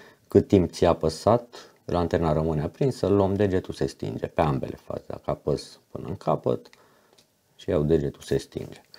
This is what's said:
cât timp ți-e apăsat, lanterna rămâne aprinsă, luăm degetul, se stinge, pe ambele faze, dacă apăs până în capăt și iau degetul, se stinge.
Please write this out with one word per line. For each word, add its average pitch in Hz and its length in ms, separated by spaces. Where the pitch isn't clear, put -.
cât - 200
timp 90 240
ți-e - 160
apăsat, - 840
lanterna 85 480
rămâne 78 280
aprinsă, 110 460
luăm 98 280
degetul, 95 380
se - 120
stinge, - 420
pe - 140
ambele 73 420
faze, - 240
dacă - 240
apăs - 480
până - 160
în 92 80
capăt - 540
și - 140
iau 82 140
degetul, 76 380
se - 160
stinge. - 440